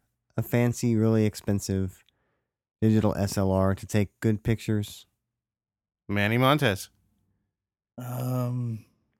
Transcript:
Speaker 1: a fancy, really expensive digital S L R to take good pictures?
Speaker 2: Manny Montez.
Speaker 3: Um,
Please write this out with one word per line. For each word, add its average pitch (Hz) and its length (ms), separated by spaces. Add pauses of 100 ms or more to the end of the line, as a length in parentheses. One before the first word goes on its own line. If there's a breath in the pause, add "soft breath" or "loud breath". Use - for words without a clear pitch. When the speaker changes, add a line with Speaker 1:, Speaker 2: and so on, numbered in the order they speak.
(380)
Speaker 1:
a 117 60
fancy, 120 520
really 110 300
expensive 95 800 (760)
digital 107 340
S 98 220
L 95 140
R 95 240
to - 100
take 104 360
good 110 220
pictures? 107 640 (1000)
Speaker 2:
Manny 101 300
Montez. 131 500 (1080)
Speaker 3:
Um, 123 880 (340)